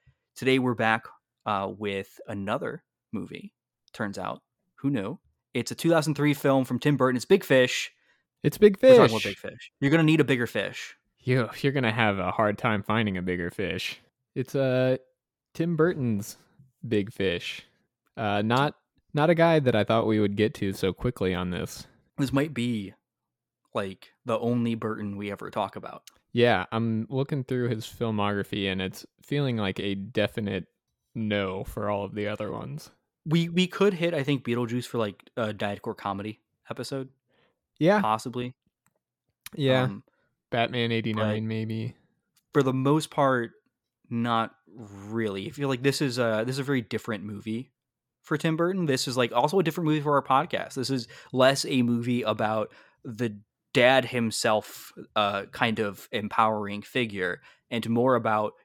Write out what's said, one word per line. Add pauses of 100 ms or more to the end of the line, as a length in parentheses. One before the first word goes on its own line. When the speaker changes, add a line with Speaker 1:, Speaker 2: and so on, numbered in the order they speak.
(360)
Speaker 1:
Today,
we're
back, (420)
uh,
with
another (280)
movie. (400)
Turns
out, (360)
who
knew? (340)
It's
a
two
thousand
three
film
from
Tim
Burton.
It's
Big
Fish. (500)
Speaker 2:
It's
Big
Speaker 1:
We're
talking
about
Speaker 2:
Fish.
Speaker 1:
Big
Fish.
You're
gonna
need
a
bigger
fish. (240)
Speaker 2:
You, (120)
you're
gonna
have
a
hard
time
finding
a
bigger
fish. (320)
It's,
uh, (560)
Tim
Burton's (500)
Big
Fish. (560)
Uh,
not, (400)
not
a
guy
that
I
thought
we
would
get
to
so
quickly
on
this. (320)
Speaker 1:
This
might
be, (800)
like, (120)
the
only
Burton
we
ever
talk
about. (260)
Speaker 2:
Yeah,
I'm
looking
through
his
filmography,
and
it's (180)
feeling
like
a
definite (480)
no
for
all
of
the
other
ones. (340)
Speaker 1:
We,
we
could
hit,
I
think,
Beetlejuice
for,
like, (140)
a
Diet
Core
comedy (320)
episode. (680)
Speaker 2:
Yeah.
Speaker 1:
Possibly. (1000)
Speaker 2:
Yeah.
Speaker 1:
Um, (460)
Speaker 2:
Batman
eighty-nine,
Speaker 1:
but
Speaker 2:
maybe. (560)
Speaker 1:
for
the
most
part, (580)
not (200)
really.
I
feel
like
this
is
a,
this
is
a
very
different
movie (520)
for
Tim
Burton.
This
is,
like,
also
a
different
movie
for
our
podcast.
This
is (240)
less
a
movie
about (320)
the (360)
dad
himself, (220)
uh,
kind
of
empowering
figure, (300)
and
more
about (120)